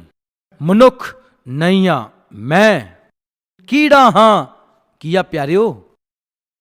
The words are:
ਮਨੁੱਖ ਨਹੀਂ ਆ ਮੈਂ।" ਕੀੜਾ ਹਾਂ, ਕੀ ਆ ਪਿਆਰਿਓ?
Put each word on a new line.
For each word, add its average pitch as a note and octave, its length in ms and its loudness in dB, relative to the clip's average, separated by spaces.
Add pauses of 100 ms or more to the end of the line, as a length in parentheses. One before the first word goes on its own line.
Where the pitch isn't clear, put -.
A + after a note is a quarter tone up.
(600)
ਮਨੁੱਖ A3 540 0 (320)
ਨਹੀਂ F3+ 420 -2
ਆ B2 200 -6 (240)
ਮੈਂ।" C3+ 600 -2 (720)
ਕੀੜਾ C#4 440 2
ਹਾਂ, G3 340 2 (540)
ਕੀ E3 160 -6
ਆ F#3 80 -2
ਪਿਆਰਿਓ? D#3 720 -6 (640)